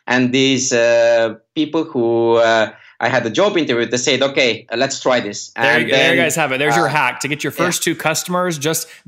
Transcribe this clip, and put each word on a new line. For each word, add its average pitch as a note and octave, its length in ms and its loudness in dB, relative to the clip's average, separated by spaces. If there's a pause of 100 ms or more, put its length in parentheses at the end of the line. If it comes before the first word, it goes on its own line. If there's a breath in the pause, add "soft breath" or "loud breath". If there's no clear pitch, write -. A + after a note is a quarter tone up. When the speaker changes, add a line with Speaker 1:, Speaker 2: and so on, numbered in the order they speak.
Speaker 1:
And B2 260 2
these, C3+ 400 2
uh, A#2 640 2 (180)
people D#3 300 -2
who, A#2 520 2
uh, A2+ 360 4 (280 loud breath)
I A#2+ 80 -2
had B2 160 0
the B2+ 60 -2
job F#3+ 260 0
interview, B2 300 0
they B2 120 -4
said, B2+ 240 0
"Okay, C3 500 0
uh, A2+ 60 -4
let's B2 240 -2
try B2+ 180 0
this." G2+ 320 -10
Speaker 2:
There A2+ 120 -4
Speaker 1:
And A#2 200 2
Speaker 2:
you, - 80 -4
there C3+ 200 2
you E3+ 40 2
Speaker 1:
then, E3+ 100 0
Speaker 2:
guys D3 100 -2
have D3+ 180 -2
it. C3 40 -4
There's D3 180 0
your D3 120 2
Speaker 1:
uh, C3+ 40 -2
Speaker 2:
hack C3+ 300 0
to C3+ 60 -6
get C#3+ 160 -6
your C#3+ 80 -4
first E3+ 340 -2
Speaker 1:
yeah. E3+ 80 0
Speaker 2:
two - 60 -8
customers. F3 580 -2
Just D#3 300 -4 (200 loud breath)